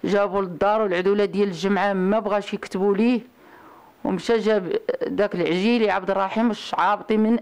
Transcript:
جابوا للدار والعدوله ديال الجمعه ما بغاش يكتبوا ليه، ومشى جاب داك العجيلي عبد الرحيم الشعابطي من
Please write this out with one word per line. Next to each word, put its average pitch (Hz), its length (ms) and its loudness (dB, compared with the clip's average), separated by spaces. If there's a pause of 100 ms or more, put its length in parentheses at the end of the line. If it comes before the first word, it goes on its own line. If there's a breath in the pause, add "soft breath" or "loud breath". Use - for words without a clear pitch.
جابوا 202 380 0
للدار 196 400 0
والعدوله 196 420 2
ديال 196 240 0
الجمعه 190 440 0
ما 190 260 2
بغاش 202 360 -2
يكتبوا 202 420 -2
ليه، 233 240 2 (840 loud breath)
ومشى 190 340 0
جاب 202 420 0 (260)
داك 202 280 -2
العجيلي 190 560 2
عبد 185 200 -2
الرحيم 196 400 0
الشعابطي 208 680 0
من 220 260 4